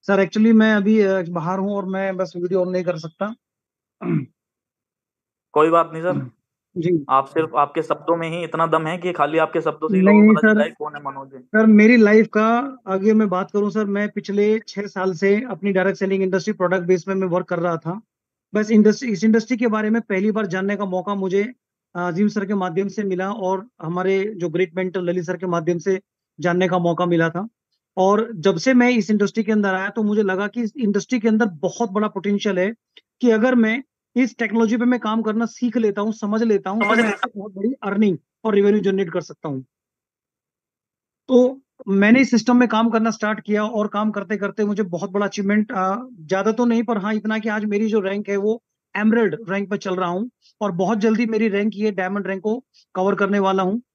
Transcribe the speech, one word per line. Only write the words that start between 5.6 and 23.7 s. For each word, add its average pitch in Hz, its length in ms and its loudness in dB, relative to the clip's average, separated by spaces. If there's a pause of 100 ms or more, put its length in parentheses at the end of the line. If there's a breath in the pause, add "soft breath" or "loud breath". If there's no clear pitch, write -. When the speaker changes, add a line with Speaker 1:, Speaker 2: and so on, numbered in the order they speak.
Speaker 2:
बात 165 240 2
नहीं 160 100 -8
सर। 143 280 -4 (460)
Speaker 1:
जी। 165 320 -2
Speaker 2:
आप 135 180 2
सिर्फ, 160 280 -4
आपके 143 260 0
शब्दों 160 360 -2
में 165 120 -6
ही 170 140 -6
इतना 165 240 -2
दम 160 200 0
है 175 100 -4
कि 175 160 -4
खाली 151 240 0
आपके 160 240 0
शब्दों 156 280 -4
से 190 80 2
ही 190 40 4
Speaker 1:
नहीं, 185 60 6
Speaker 2:
लोगों 208 120 8
को 208 60 8
Speaker 1:
नहीं 214 100 8
Speaker 2:
पता 214 120 2
Speaker 1:
सर। 214 60 6
Speaker 2:
चला 208 100 2
है 160 60 -4
कौन 151 260 -12
है 143 60 -14
मनोज 139 280 -12
जी। 135 100 -18
Speaker 1:
सर, 220 260 0
मेरी 220 320 8
लाइफ 214 360 6
का 233 440 0 (100)
अगर 190 260 0
मैं 214 160 4
बात 185 220 -4
करूँ 202 200 -2
सर, 214 140 -2
मैं 202 260 -4
पिछले 208 480 0
छह 202 280 -10
साल 190 260 -4
से 196 360 0
अपनी 196 220 -4
direct 190 280 0
selling 190 240 0
industry 190 300 -2
product 180 300 -2
base 175 240 0
में 190 80 -4
मैं 190 120 -2
work 175 180 -2
कर 180 140 -4
रहा 170 180 -2
था। 180 240 -8 (520)
बस 214 180 0
industry, 214 400 4
इस 180 120 -2
industry 226 340 2
के 240 100 0
बारे 214 220 0
में 226 120 0
पहली 208 300 -2
बार 214 140 -2
जानने 190 300 -4
का 196 100 -6
मौका 185 300 -4
मुझे, 190 280 -2 (520)
अ, 175 40 -6
अजीम 180 280 0
सर 202 180 -2
के 202 80 -4
माध्यम 185 340 -2
से 208 160 -6
मिला 190 280 -4
और 190 360 -4 (140)